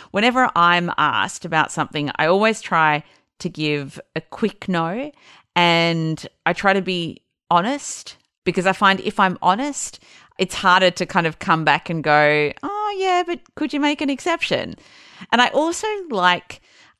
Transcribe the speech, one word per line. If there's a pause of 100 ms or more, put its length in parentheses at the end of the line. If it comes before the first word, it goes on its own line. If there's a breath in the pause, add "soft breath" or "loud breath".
(100)
whenever
I'm
asked
about
something,
I
always
try (340 soft breath)
to
give (160)
a
quick
no, (460 soft breath)
and (180)
I
try
to
be (280)
honest, (260)
because
I
find
if
I'm
honest, (360 soft breath)
it's
harder
to
kind
of
come
back
and
go, (100)
"Oh,
yeah,
but (160)
could
you
make
an
exception?" (560 loud breath)
And
I
also (220)
like (380 soft breath)